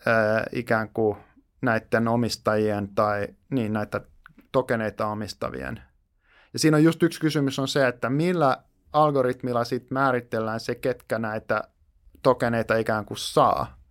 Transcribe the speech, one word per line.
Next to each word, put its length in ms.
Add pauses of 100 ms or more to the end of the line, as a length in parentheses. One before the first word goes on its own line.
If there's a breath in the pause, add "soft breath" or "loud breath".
(520)
ikään 360
kuin 280 (460 loud breath)
näitten 460
omistajien 840
tai, 340 (220)
niin, 220
näitä 280 (520)
tokeneita 540
omistavien. 760 (680 soft breath)
Ja 60
siinä 180
on 80
just 180
yksi 180
kysymys 380
on 100
se, 180
että 240
millä 520 (300)
algoritmilla 720
sit 260
määritellään 720
se, 140
ketkä 440
näitä 440 (640)
tokeneita 500
ikään 280
kuin 140
saa. 600 (120)